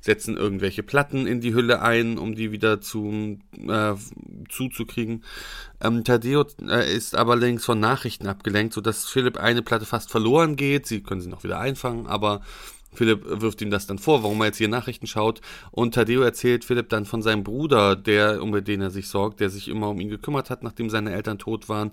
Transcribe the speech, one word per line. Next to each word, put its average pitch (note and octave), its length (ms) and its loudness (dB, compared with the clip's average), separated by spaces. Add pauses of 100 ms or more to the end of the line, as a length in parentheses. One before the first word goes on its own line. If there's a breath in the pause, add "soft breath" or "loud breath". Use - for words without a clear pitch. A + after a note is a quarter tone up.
setzen G#2+ 340 0
irgendwelche G2 480 -2
Platten C#3 440 0
in A#2+ 120 0
die A#2 140 -2
Hülle A#2+ 280 4
ein, A#2 360 2
um G#2+ 180 -4
die A2 160 -4
wieder G#2+ 300 2
zu, G#2+ 580 -6 (260)
äh, G#2+ 280 0 (560)
zuzukriegen. A#2 760 -6 (580 loud breath)
Ähm, A2+ 220 2
Tadeo, B2 420 4 (220)
äh, F#2+ 260 2
ist G#2+ 220 -4
aber A#2+ 220 4
links A#2+ 260 2
von A2+ 160 0
Nachrichten A2+ 480 0
abgelenkt, G#2 460 0
sodass G#2+ 320 -2
Philipp B2 320 0
eine A#2 240 2
Platte A2+ 240 0
fast - 260 -4
verloren C#3 460 4
geht. C#3 280 0
Sie G#2+ 160 -4
können F#2+ 200 -6
sie F2 80 -10
noch F2+ 160 -14
wieder F2+ 140 -4
einfangen, B2 480 -4
aber G2+ 340 0 (520 loud breath)
Philipp A2 320 4
wirft G#2+ 360 -2
ihm G#2 100 -2
das G2+ 160 -2
dann G2 100 -6
vor, C#3 260 2
warum G#2+ 180 0
er A2 60 4
jetzt G#2 100 -2
hier A2 100 2
Nachrichten A#2 400 -4
schaut. A2 340 0 (300 loud breath)
Und A#2+ 240 0
Tadeo B2 260 4
erzählt B2 420 2
Philipp A#2+ 260 -2
dann G#2+ 160 0
von A2+ 160 -4
seinem G#2+ 220 2
Bruder, G#2+ 520 4
der, G#2 460 4
um G#2 220 0
den G2+ 180 -2
er F#2+ 100 -2
sich F#2+ 160 -8
sorgt, G2+ 320 -2
der G2+ 100 2
sich G2 180 -10
immer G#2+ 220 -2
um G2+ 100 -4
ihn G2+ 100 -6
gekümmert C3 400 -6
hat, B2+ 140 -8
nachdem A2+ 260 -6
seine G#2+ 240 -2
Eltern G#2 260 -4
tot A2 300 -8
waren, G#2+ 240 -2